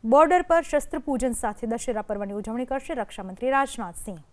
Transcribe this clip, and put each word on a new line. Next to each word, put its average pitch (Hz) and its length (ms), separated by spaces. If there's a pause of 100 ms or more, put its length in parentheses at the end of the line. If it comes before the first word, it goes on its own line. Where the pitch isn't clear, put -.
બોર્ડર 302 380
પર 339 200
શસ્ત્ર 302 380
પૂજન 262 340
સાથે 220 340
દશેરા 220 440
પર્વની 202 220
ઉજવણી 220 320
કરશે 269 280
રક્ષામંત્રી 202 560
રાજનાથસિંહ. 220 720 (120)